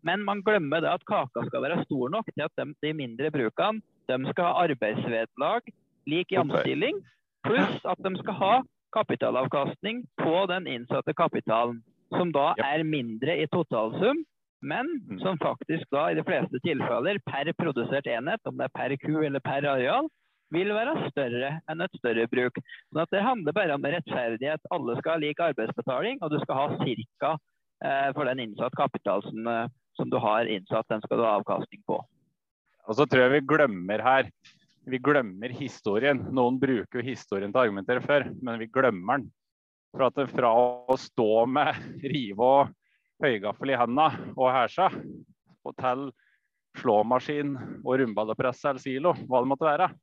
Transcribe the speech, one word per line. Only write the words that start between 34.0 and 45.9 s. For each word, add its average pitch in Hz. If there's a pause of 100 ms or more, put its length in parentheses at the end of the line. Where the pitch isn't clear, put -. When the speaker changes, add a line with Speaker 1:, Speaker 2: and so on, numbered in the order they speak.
Speaker 2:
her, 127 (580)
vi 127
glemmer 123
historien. 127 (120)
Noen 127
bruker 123
jo -
historien 104
til 131
å 123
argumentere 104
for, 143 (180)
men 117
vi 113
glemmer 120
den. 110 (600)
For 139
at 120
det 135
fra 123 (400)
å 131
stå 117
med 135
<laughs> -
rive 113
og 135 (540)
høygaffel 117
i 127
henda 123 (260)
og 127
hersa, 131 (760)
og 143
til 127 (640)